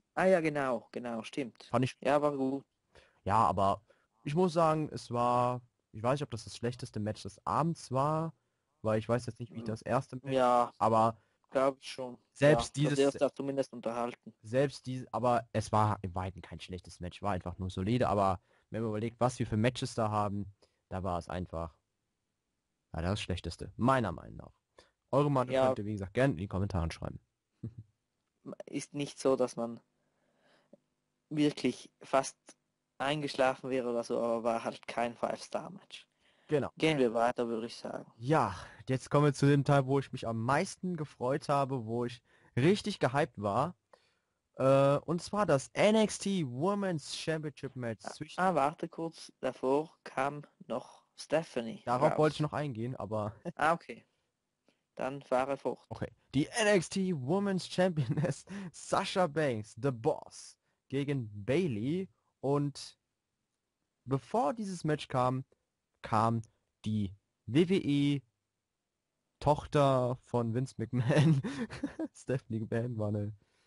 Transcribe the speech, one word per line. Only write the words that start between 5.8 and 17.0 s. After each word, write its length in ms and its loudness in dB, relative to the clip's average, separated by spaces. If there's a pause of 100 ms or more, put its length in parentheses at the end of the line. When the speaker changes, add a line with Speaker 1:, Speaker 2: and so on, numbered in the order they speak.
Speaker 2:
ich 100 -10
weiß 120 2
nicht, 80 -2
ob 80 -6
das 140 -8
das 120 -14
schlechteste 440 -6
Match 220 -4
des 240 -16
Abends 440 0
war, 440 0 (480)
weil 160 2
ich 100 -4
weiß 180 0
jetzt 140 -10
nicht, 140 -12
wie 60 -10
Speaker 1:
Hm. 40 -10
Speaker 2:
das 180 -6
erste 340 -2
Match 180 -6
Speaker 1:
Ja, 440 4
Speaker 2:
aber 420 4 (300)
Speaker 1:
glaub 300 2
ich 100 -14
schon. 280 -10 (140)
Speaker 2:
selbst 440 4
Speaker 1:
Ja, 140 2
das 60 2
Speaker 2:
dieses 20 6
Speaker 1:
erste 260 4
hat 120 0
zumindest 360 -2
unterhalten. 720 -6
Speaker 2:
selbst 440 -2
dies-, 260 -6
aber 400 2
es 200 -2
war 300 4
im 120 -6
Weiten 280 -6
kein 180 -14
schlechtes 400 -12